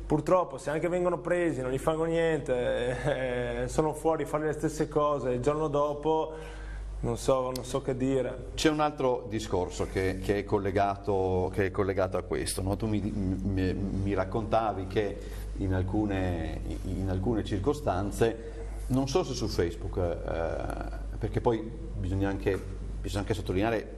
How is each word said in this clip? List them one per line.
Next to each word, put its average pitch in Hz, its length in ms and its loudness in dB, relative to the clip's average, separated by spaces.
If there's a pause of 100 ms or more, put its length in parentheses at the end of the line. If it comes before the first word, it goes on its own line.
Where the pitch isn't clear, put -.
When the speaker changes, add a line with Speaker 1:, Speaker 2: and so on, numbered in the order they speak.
Speaker 1:
purtroppo 156 540 2
se 139 120 -4
anche 160 180 0
vengono 180 300 2
presi 170 420 0
non 127 100 -2
gli 135 80 0
fanno 160 260 2
niente, 127 1600 0
eh, 127 60 -2
sono 156 260 2
fuori 156 300 0
a - 20 -4
fare 151 200 -2
le 147 60 2
stesse 151 360 0
cose, 147 420 2
il 123 100 0
giorno 151 280 2
dopo 147 640 0 (680)
non 120 200 0
so, 131 360 2
non 123 100 -6
so 135 180 -2
che 131 140 0
dire. 127 600 0
Speaker 2:
C'è 156 140 6
un 151 100 0
altro 135 480 2
discorso 92 580 0
che, 92 320 0
che 101 200 2
è 98 60 -2
collegato, 95 1080 2
che 98 120 2
è 90 40 0
collegato 95 460 2
a 90 60 0
questo, - 400 -2
no? 95 140 0
Tu 110 120 -2
mi, 107 120 2
mi, 95 760 0
mi 95 400 0
raccontavi 101 760 0
che 104 300 0 (400)
in 95 140 0
alcune, 92 840 0 (260)
in 92 260 -2
alcune 95 340 0
circostanze, 104 1120 0 (340)
non 131 200 2
so 180 160 2
se 139 100 -4
su 110 120 -2
Facebook, 87 520 -2
eh, - 1200 -2
perché 107 220 -2
poi 113 200 2
bisogna 98 680 -2
anche, 98 300 0 (420)
bisogna 98 200 -2
anche 101 140 0
sottolineare 101 640 0